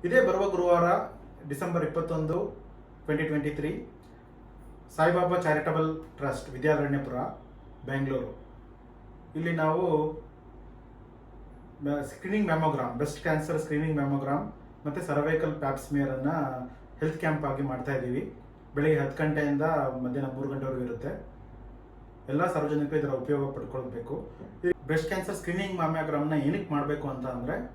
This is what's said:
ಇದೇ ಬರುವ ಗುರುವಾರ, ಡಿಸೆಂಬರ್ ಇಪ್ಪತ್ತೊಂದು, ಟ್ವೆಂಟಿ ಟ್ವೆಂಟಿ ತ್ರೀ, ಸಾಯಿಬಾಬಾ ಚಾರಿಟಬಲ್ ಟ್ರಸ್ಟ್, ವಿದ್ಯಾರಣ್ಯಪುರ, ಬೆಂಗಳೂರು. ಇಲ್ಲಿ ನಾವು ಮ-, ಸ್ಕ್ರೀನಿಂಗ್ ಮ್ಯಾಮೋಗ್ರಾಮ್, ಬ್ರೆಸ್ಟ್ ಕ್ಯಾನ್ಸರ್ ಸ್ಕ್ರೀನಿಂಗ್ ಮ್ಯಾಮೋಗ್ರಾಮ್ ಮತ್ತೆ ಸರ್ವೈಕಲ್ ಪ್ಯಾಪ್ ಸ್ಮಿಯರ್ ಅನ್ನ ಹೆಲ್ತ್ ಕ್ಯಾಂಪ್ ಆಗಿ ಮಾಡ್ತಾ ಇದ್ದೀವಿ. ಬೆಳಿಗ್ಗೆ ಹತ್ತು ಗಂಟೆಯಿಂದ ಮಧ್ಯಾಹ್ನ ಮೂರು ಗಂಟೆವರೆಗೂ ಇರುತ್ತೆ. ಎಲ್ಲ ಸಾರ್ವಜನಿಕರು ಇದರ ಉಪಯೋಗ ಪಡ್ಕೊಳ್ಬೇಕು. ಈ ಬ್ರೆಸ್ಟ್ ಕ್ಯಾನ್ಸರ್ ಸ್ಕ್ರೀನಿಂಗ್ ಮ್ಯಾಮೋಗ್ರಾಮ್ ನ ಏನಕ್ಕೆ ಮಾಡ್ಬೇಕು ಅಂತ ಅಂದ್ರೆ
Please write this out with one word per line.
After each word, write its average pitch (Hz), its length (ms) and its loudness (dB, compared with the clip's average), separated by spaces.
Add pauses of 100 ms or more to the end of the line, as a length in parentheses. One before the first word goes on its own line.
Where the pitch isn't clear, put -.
ಇದೇ 233 220 8
ಬರುವ 196 220 4
ಗುರುವಾರ, 175 340 6 (680)
ಡಿಸೆಂಬರ್ 170 340 0
ಇಪ್ಪತ್ತೊಂದು, 165 800 -2 (420)
ಟ್ವೆಂಟಿ 151 180 2
ಟ್ವೆಂಟಿ 151 260 0
ತ್ರೀ, 151 420 -4 (1040)
ಸಾಯಿಬಾಬಾ 175 420 4
ಚಾರಿಟಬಲ್ 156 680 2 (140)
ಟ್ರಸ್ಟ್, 135 320 -4
ವಿದ್ಯಾರಣ್ಯಪುರ, 139 640 2 (720)
ಬೆಂಗಳೂರು. 135 540 -2 (960)
ಇಲ್ಲಿ 165 200 0
ನಾವು 156 560 4 (1700)
ಮ-, 143 200 0
ಸ್ಕ್ರೀನಿಂಗ್ 202 420 0
ಮ್ಯಾಮೋಗ್ರಾಮ್, 151 480 2
ಬ್ರೆಸ್ಟ್ 135 280 -2
ಕ್ಯಾನ್ಸರ್ 156 380 2
ಸ್ಕ್ರೀನಿಂಗ್ 151 360 0
ಮ್ಯಾಮೋಗ್ರಾಮ್ 139 560 0 (360)
ಮತ್ತೆ 147 140 -4
ಸರ್ವೈಕಲ್ 151 540 2
ಪ್ಯಾಪ್ 135 240 -2
ಸ್ಮಿಯರ್ 139 300 0
ಅನ್ನ 131 220 0 (680)
ಹೆಲ್ತ್ 156 180 0
ಕ್ಯಾಂಪ್ 151 280 0
ಆಗಿ 135 180 0
ಮಾಡ್ತಾ 135 320 -2
ಇದ್ದೀವಿ. 123 380 -2 (420)
ಬೆಳಿಗ್ಗೆ 147 260 4
ಹತ್ತು 139 220 0
ಗಂಟೆಯಿಂದ 147 380 2 (420)
ಮಧ್ಯಾಹ್ನ 131 320 -2
ಮೂರು 135 140 -4
ಗಂಟೆವರೆಗೂ 131 320 -2
ಇರುತ್ತೆ. - 580 -6 (920)
ಎಲ್ಲ 165 240 4
ಸಾರ್ವಜನಿಕರು 147 460 2
ಇದರ 143 100 0
ಉಪಯೋಗ 139 460 0
ಪಡ್ಕೊಳ್ಬೇಕು. 120 760 -6 (360)
ಈ 175 60 4 (140)
ಬ್ರೆಸ್ಟ್ 156 220 2
ಕ್ಯಾನ್ಸರ್ 190 280 -2
ಸ್ಕ್ರೀನಿಂಗ್ 185 400 -4
ಮ್ಯಾಮೋಗ್ರಾಮ್ 156 540 0
ನ 156 40 2
ಏನಕ್ಕೆ 151 400 0
ಮಾಡ್ಬೇಕು 143 340 0
ಅಂತ 127 180 -6
ಅಂದ್ರೆ 127 500 -4